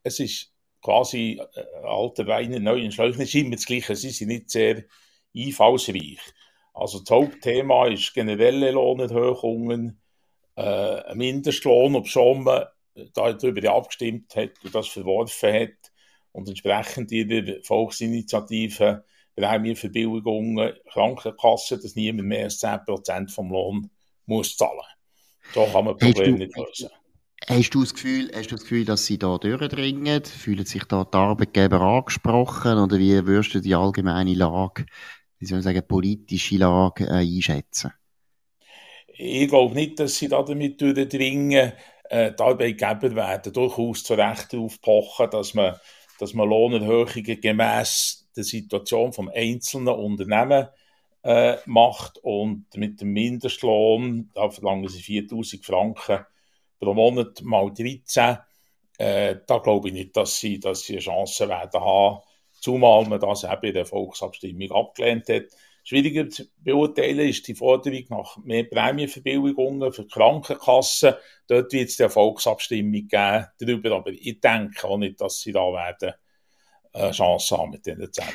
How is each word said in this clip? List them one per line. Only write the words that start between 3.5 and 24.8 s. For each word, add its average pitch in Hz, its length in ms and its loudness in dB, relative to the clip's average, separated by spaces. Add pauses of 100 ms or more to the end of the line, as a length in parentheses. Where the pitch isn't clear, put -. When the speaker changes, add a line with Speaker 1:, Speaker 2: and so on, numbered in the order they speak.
Speaker 1:
das - 100 -10
Gleiche. 120 300 -4
Sie 131 140 -10
sind 110 180 -8
nicht 117 220 -8
sehr 113 340 2 (520)
einfallsreich. 110 840 0 (540)
Also 98 260 -8
das 95 100 -18
Hauptthema 127 800 4
ist 104 260 -2
generelle 120 560 2
Lohnerhöhungen, 120 1300 -2 (540)
äh, 107 80 -8
ein 101 560 -4
Mindestlohn, 131 800 2
obschon 131 480 4
man 127 220 2 (480)
da 113 180 0
darüber 104 320 -2
ja 101 100 4
abgestimmt 117 600 -4
hat 110 160 -4 (100)
und 95 140 -10
das 107 100 -2
verworfen 104 680 -2
hat - 380 -4 (380)
und 98 180 -14
entsprechend 104 600 -4
ihrer 107 540 -4
Volksinitiative 110 1400 -2 (300)
Prämienverbilligungen, 110 1400 -2 (200)
Krankenkassen, 117 880 0
dass 104 140 -12
niemand 107 320 -2
mehr 104 160 -2
als 104 140 -8
zehn 104 280 -4
Prozent 95 460 -6
vom 92 180 -10
Lohn 98 400 -4 (360)
muss 110 300 -4
zahlen. - 300 -2 (680)